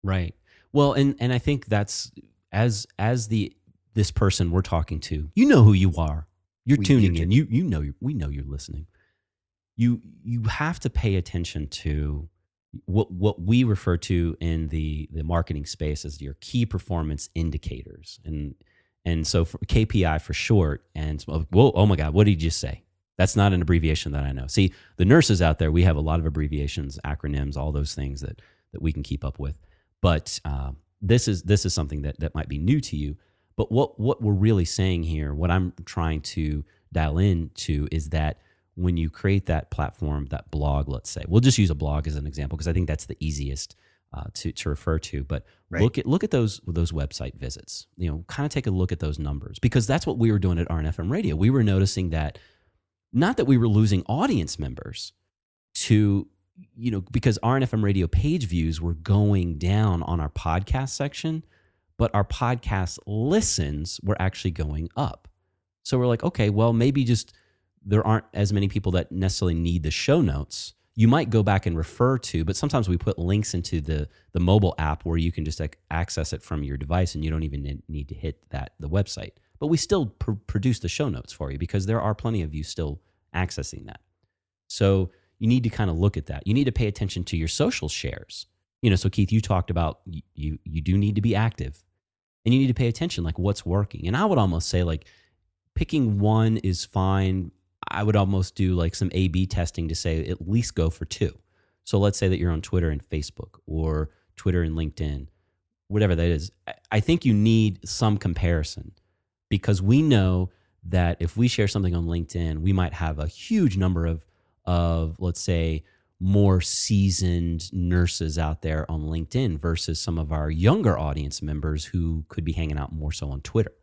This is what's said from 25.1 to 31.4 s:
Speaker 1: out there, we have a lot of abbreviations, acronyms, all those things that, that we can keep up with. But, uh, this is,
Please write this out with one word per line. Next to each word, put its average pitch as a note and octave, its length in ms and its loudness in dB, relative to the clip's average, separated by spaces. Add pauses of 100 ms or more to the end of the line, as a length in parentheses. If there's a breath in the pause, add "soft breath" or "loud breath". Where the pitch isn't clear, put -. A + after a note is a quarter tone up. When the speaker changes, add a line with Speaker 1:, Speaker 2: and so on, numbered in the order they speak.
Speaker 1:
out D#2+ 200 4
there, D#2 100 2
we F2 140 4
have F2 100 6
a D2 60 -2
lot D#2 180 0
of D#2+ 80 -2
abbreviations, C#2+ 760 -4
acronyms, C#2+ 520 -4
all C#2+ 140 -4
those D2 240 -2
things C#2 280 -8
that, - 200 -12 (300 soft breath)
that - 100 -12
we D#2 100 0
can D2 120 -6
keep - 200 -6
up C2+ 140 -8
with. C#2+ 180 -8 (460)
But, E2 420 2
uh, C2+ 280 -6 (280)
this A2+ 280 2
is, F#2 140 -2